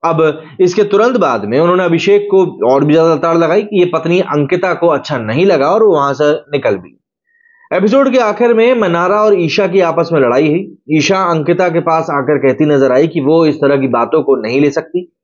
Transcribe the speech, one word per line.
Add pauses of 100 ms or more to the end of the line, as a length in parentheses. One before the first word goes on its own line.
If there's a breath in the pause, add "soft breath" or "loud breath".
अब (180 loud breath)
इसके
तुरंत
बाद
में
उन्होंने
अभिषेक
को
और
भी
ज्यादा
ताड़
लगाई
कि
ये
पत्नी
अंकिता
को
अच्छा
नहीं
लगा
और
वो
वहां
से
निकल
भी। (760 soft breath)
Episode
के
आखिर
में
मनारा
और
ईशा
की
आपस
में
लड़ाई
हुई। (200)
ईशा
अंकिता
के
पास
आकर
कहती
नजर
आई
कि
वो
इस
तरह
की
बातों
को
नहीं
ले
सकती।